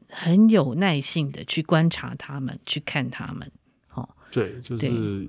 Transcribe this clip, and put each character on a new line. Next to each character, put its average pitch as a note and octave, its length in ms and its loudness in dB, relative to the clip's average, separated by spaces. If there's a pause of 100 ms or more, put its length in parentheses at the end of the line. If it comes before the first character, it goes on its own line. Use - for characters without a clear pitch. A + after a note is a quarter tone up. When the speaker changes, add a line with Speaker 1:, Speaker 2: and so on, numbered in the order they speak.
Speaker 1:
很 F#3 400 6
有 B2+ 280 4
耐 F3 240 2
性 C#3 300 -2
的 C#3 140 -12
去 - 180 -4
观 D#3+ 280 4
察 - 260 -6
它 C#3+ 240 -12
们， B2+ 240 -6
去 - 160 -6
看 C3 300 -4
它 - 220 -10
们， - 180 -14 (440)
哦。 - 140 -10 (220)
Speaker 2:
对， B2 300 -2
就 A#2+ 180 -8
是 A#2 100 -2
Speaker 1:
对。 G#2+ 400 -2